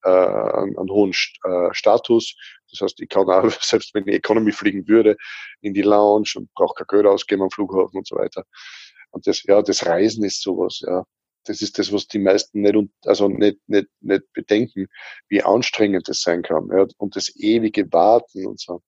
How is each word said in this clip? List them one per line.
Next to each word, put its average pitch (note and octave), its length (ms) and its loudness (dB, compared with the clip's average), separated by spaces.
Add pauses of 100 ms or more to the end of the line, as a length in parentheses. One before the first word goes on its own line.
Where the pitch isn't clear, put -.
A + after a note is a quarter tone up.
äh, F#2+ 60 0
einen, F2+ 680 0
einen F#2 120 -8
hohen G2 220 2
St-, - 320 -6
äh, F2+ 300 -2
Status. A2+ 600 2 (380)
Das - 80 -18
heißt, - 220 -6
ich - 80 -14
kann G2 200 0
auch, F#2+ 200 4
<laughs> - 120 -8
selbst - 320 -2
wenn G2 140 -4
ich G2+ 80 0
Economy G#2+ 380 0
fliegen G2 340 -4
würde, G#2+ 300 6 (420)
in G#2 140 -8
die G2 80 -2
Lounge G#2 540 4
und G2 180 -16
brauch - 200 0
kein - 140 -12
Geld G#2 200 4
ausgeben G2 340 0
am F#2+ 100 -2
Flughafen F#2+ 460 -2
und F#2+ 100 -10
so - 80 -10
weiter. - 300 -6 (680)
Und - 160 -8
das, - 160 -2
ja, G2 180 4
das G2+ 240 -2
Reisen G#2 380 0
ist F#2+ 180 -6
sowas, F#2 460 -4
ja. F#2 160 -4 (420)
Das G#2 160 -8
ist - 180 -8
das, G2 140 -2
was G2+ 140 -4
die - 120 -4
meisten G2 400 0
nicht G2+ 160 2
und, G#2 160 0 (140)
also G2+ 240 2
nicht, G2+ 280 0 (100)
nicht, G2+ 200 0 (140)
nicht G2 220 -2 (100)
bedenken, G#2 540 -4 (420)
wie G2+ 120 0
anstrengend G2+ 680 0
das - 120 -6
sein F2 200 -2
kann, - 260 -4
ja, G2 180 2 (120)
und G2+ 180 -8
das - 220 -8
ewige G#2+ 560 0
Warten G2 520 2
und G#2 140 -10
so. F2+ 280 -12